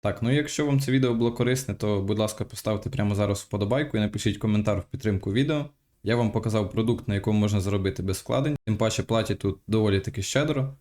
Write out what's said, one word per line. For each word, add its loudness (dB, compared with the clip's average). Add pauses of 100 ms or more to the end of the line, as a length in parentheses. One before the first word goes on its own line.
Так, -2
ну 2
і 4
якщо 0
вам 4
це 0
відео 4
було 2
корисне, 0
то, 0
будь -2
ласка, -2
поставте -4
прямо 0
зараз 2
вподобайку -2
і 2
напишіть 0
коментар 0
в -8
підтримку -2
відео. 0 (380)
Я 0
вам 2
показав 0
продукт, 0
на 0
якому 2
можна 2
заробити 0
без -2
вкладень, -2
тим 0
паче 0
платять 0
тут -2
доволі 2
таки -6
щедро. 0